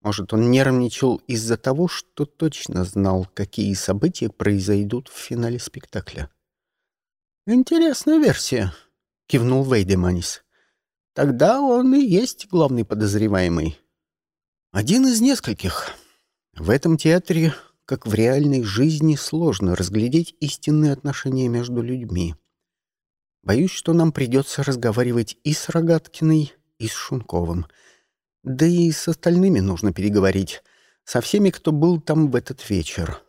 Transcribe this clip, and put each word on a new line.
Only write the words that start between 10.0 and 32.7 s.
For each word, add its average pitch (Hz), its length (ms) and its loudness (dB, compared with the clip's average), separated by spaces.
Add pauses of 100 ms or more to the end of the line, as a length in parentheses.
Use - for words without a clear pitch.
«Тогда 143 460 2
он 254 340 2
и 285 60 6
есть 233 480 0
главный 135 360 0
подозреваемый». 98 920 0 (920)
«Один 165 360 2
из 233 160 2
нескольких. 127 720 -2 (600)
В 80 160 -4
этом 156 260 2
театре, 165 580 2 (300)
как - 220 -6
в 110 60 -2
реальной 131 500 2
жизни, 147 540 2
сложно 117 580 -2
разглядеть 110 680 -2
истинные 151 520 0
отношения 131 560 -4
между 120 320 -4
людьми. 110 540 -4 (1080)
Боюсь, 139 280 2
что - 240 -2
нам 160 180 4
придётся 135 500 -2
разговаривать 120 800 -2
и 151 120 -2
с - 160 -10
Рогаткиной, 160 840 0 (260)
и 113 80 -8
с 110 60 -6
Шунковым. 87 720 -4 (800)
Да 131 220 0
и 170 260 2
с - 160 -6
остальными 175 520 2
нужно 95 340 0
переговорить. 95 680 0 (420)
Со - 180 -2
всеми, 202 260 2
кто - 240 -2
был 160 260 2
там 156 320 0
в 120 60 -2
этот - 320 -6
вечер. 85 600 -4